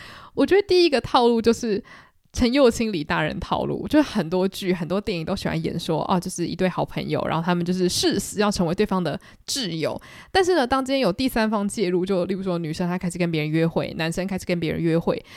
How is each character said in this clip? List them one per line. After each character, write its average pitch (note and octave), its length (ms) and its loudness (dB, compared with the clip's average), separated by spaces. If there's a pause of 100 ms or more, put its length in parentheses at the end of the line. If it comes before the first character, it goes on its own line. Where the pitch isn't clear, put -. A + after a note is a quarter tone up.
(340)
我 C#4 100 2
觉 E4+ 120 4
得 G4+ 100 6
第 F4+ 180 4
一 E4 60 4
个 B3+ 100 2
套 A#3+ 280 2
路 A#3 120 4
就 A#3 120 4
是 A3 280 -2 (520)
陈 A#3+ 200 2
幼 C4+ 180 6
卿 A3 220 -2
李 D#3 100 -4
大 E3 200 -2
人 D#3 180 -4
套 C3+ 240 -4
路， C#3+ 240 -4
就 D4+ 120 6
很 E3+ 300 0
多 F#3 160 2
剧、 F#3+ 260 -2
很 E3+ 140 -4
多 F3+ 140 -2
电 F#3+ 180 -4
影 D#3+ 60 -6
都 F#3+ 100 -4
喜 G3 140 -4
欢 D#3+ 160 -2
演 - 120 -4
说， E3 320 -2
哦， F3+ 100 2
就 F3+ 120 -4
是 E3+ 160 -4
一 - 80 -6
对 F#3 140 0
好 D3+ 160 -2
朋 - 240 -6
友， D3+ 180 -2
然 D3+ 100 -2
后 E3 80 -2
他 F3+ 120 0
们 F3 80 -2
就 F3 80 0
是 F3+ 160 0
誓 C4 320 0
死 - 180 -6
要 G#3 100 2
成 F#3 200 0
为 E3 60 0
对 G#3 120 2
方 F#3+ 160 0
的 D#3+ 160 -4 (300)
挚 B3 220 -4
友。 D3+ 300 -4 (300)
但 F#4+ 140 4
是 F4+ 100 2
呢， C#4+ 100 4
当 C4+ 200 0
今 C4 80 -2
天 C4+ 80 2
有 B3 120 4
第 C4 160 0
三 A3 220 0
方 G#3 160 0
介 G3+ 220 -2
入， F3+ 180 2
就 F#3 200 0
例 G3 80 -4
如 F#3 60 -4
说 F#3 160 -2
女 D#3+ 160 -4
生 F3 160 -2
她 F3 80 -2
开 F3+ 140 -4
始 F3+ 80 -6
跟 E3+ 140 0
别 D#3 80 0
人 D3+ 100 -2
约 D#3+ 160 4
会， E3 320 -2
男 D#3+ 140 -2
生 F3+ 160 -4
开 F#3 100 -4
始 - 80 -12
跟 F3 140 -2
别 D#3+ 100 -2
人 D#3+ 100 -4
约 E3 160 2
会， E3 240 0 (160)